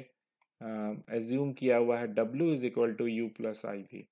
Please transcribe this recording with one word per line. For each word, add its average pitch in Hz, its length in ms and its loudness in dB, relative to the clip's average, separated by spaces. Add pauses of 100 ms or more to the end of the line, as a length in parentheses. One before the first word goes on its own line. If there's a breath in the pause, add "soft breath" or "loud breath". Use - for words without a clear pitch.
(600)
अ, 113 60 -8 (440)
अज्यूम 120 420 0
किया 127 240 4
हुआ 120 220 4
है 120 160 -4
W 120 400 2
is 127 160 -2
equal 117 300 2
to 120 120 2
U 113 160 -2 (100)
plus 110 280 -6
I 101 120 -6 (140)
V, 104 200 -14